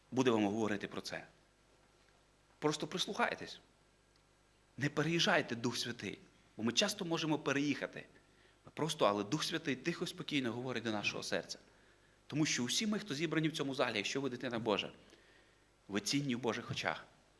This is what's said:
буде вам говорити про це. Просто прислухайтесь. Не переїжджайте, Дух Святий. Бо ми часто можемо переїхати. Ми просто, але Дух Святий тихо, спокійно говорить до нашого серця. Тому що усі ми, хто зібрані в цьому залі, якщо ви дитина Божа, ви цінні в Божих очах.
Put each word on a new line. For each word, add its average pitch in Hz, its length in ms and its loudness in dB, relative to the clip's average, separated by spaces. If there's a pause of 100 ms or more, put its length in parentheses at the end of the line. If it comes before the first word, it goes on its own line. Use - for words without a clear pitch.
(120)
буде 127 200 6
вам 110 140 6
говорити 101 420 0
про 98 140 -8
це. - 260 -10 (1300)
Просто 151 280 -2
прислухайтесь. 185 720 -2 (1160)
Не 139 120 0
переїжджайте, 156 680 2
Дух 120 220 -2
Святий. 110 420 -6 (380)
Бо 107 60 -4
ми 117 80 2
часто 185 340 2
можемо 160 340 2
переїхати. 139 680 0 (600)
Ми - 80 -20
просто, 151 320 2
але 101 180 4
Дух 151 200 0
Святий 151 320 -2
тихо, 170 320 -4
спокійно 139 440 -2
говорить 120 320 -4
до 113 80 0
нашого 104 320 -2
серця. - 360 -2 (680)
Тому 151 180 2
що 123 180 0
усі 123 240 0
ми, 208 120 0
хто - 160 -4
зібрані 160 320 2
в 151 40 2
цьому 139 240 -2
залі, 123 220 2
якщо 101 240 0
ви 139 80 -2
дитина 120 300 -4
Божа, 107 320 2 (960)
ви 101 140 0
цінні 143 340 0
в 110 40 -6
Божих 101 320 -2
очах. - 340 -2 (340)